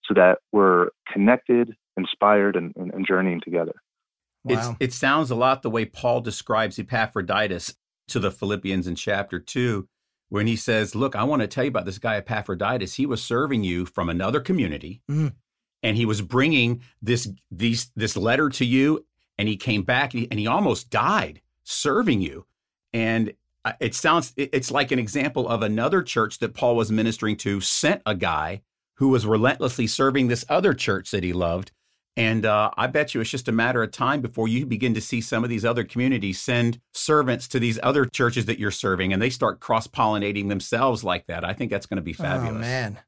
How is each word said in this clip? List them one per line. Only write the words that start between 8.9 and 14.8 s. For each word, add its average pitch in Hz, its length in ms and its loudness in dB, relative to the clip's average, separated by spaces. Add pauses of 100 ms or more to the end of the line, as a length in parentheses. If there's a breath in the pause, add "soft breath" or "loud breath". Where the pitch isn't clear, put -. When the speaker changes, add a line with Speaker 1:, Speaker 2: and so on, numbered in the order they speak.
Speaker 2:
chapter 98 460 -4
two, 117 480 -2 (400)
when 104 180 0
he 113 100 2
says, 110 380 0
"Look, 123 220 -2
I 107 80 0
want 139 180 0
to 101 60 -2
tell 127 160 -2
you 147 60 0
about 110 160 -2
this 98 120 -8
guy 110 180 -2
Epaphroditus. 101 760 -4
He 135 120 -2
was 120 160 -4
serving 120 420 0
you 90 220 -2
from 85 220 -4
another 95 320 0
community, 101 680 -4